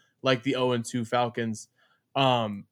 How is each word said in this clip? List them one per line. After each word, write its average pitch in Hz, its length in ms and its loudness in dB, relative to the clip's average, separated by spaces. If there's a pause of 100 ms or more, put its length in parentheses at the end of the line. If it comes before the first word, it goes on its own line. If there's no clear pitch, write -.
(220)
like 131 220 2
the 127 120 0
oh 127 160 2
and 117 140 -2
two 123 180 -4
Falcons. 117 640 -2 (460)
Um, 120 560 0